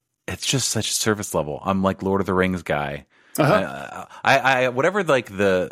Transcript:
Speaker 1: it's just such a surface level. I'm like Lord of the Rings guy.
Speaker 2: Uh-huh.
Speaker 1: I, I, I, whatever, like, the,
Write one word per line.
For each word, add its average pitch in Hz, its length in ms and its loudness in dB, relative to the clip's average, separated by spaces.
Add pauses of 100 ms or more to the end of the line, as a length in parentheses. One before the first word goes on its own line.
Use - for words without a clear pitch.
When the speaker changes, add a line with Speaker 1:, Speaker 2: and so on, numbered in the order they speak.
(280)
Speaker 1:
it's - 180 -8
just - 240 -2
such 107 200 -4
a - 40 -4
surface 104 400 -2
level. 76 300 -4
I'm 95 180 0
like 95 220 0
Lord 98 180 0
of 90 60 -4
the 98 60 0
Rings 92 300 0
guy. 73 420 -4 (320)
Speaker 2:
Uh-huh. 87 680 0 (180)
Speaker 1:
I, 131 140 6
I, 127 280 2
I, 127 40 0
whatever, 165 340 0
like, 139 220 2 (100)
the, 92 360 2